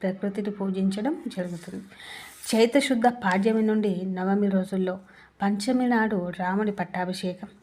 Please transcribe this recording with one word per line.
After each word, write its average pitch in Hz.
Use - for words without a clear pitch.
ప్రకృతిని 202
పూజించడం 196
జరుగుతుంది. 180
చైత్రశుద్ధ 240
పాడ్యమి 220
నుండి 214
నవమి 190
రోజుల్లో 190
పంచమి 226
నాడు 220
రాముడి 196
పట్టాభిషేకం 185